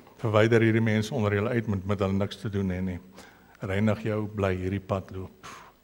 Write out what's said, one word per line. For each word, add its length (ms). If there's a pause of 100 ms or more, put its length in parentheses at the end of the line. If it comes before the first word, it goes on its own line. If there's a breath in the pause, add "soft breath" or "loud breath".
(200)
verwyder 440
hierdie 200
mense 320
onder 200
julle 200
uit, 120
moet 200
met 160
hulle 120
niks 240
te 120
doen 200
hê 120
nie. 140 (680 loud breath)
Reinig 400
jou, 240
bly 300
hierdie 240
pad 320
loop. 340 (360 loud breath)